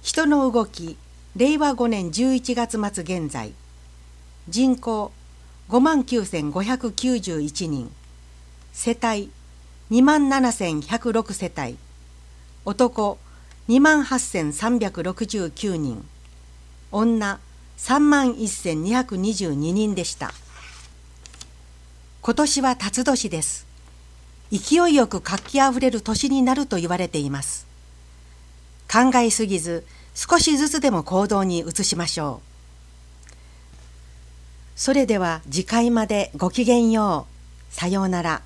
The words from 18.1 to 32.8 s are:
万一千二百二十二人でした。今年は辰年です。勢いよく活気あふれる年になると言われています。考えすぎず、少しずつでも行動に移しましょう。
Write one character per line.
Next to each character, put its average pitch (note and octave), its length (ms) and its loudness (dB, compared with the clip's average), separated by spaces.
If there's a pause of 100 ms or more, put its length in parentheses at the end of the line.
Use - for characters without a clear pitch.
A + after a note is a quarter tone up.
万 C4+ 280 2
一 A3 80 -4
千 E3 380 -4
二 G3 80 0
百 B3+ 240 -2
二 G3 160 0
十 F3+ 220 -4
二 D3+ 180 -2
人 G#3 220 0
で F3 100 -4
し - 120 -8
た。 - 180 -10 (1900)
今 A#3+ 140 -2
年 D4 260 2
は C4 160 0
辰 A3 280 -4
年 B3+ 260 0
で D#3+ 100 -4
す。 - 260 -8 (840)
勢 G#3+ 240 0 (140)
い D4+ 40 4
よ B3+ 120 6
く - 160 -6
活 - 220 -8
気 C4+ 180 2
あ C4+ 100 6
ふ A#3+ 80 0
れ C4 100 4
る G#3+ 120 -4
年 A3 260 -2
に C4+ 140 4
な B3+ 100 4
る C#4 140 -2
と G3+ 100 -2
言 E3+ 140 -2
わ F3+ 80 0
れ F3+ 100 -2
て E3 100 -4
い C#3+ 120 -2
ま C#3 120 -6
す。 - 240 -10 (1300)
考 B3 260 6
え A#3 120 4
す A3 160 0
ぎ F#3+ 120 -2
ず、 E3 260 -6 (300)
少 - 240 2
し D#4 180 4
ず C#4+ 140 2
つ D4+ 100 -2
で C4+ 120 2
も E3+ 100 0
行 F#3 240 0
動 G3+ 160 0
に F3+ 180 0
移 E3 220 -4
し - 140 -2
ま E3+ 100 -4
し - 140 -4
ょ C#3+ 240 -6
う。 - 840 -20 (1500)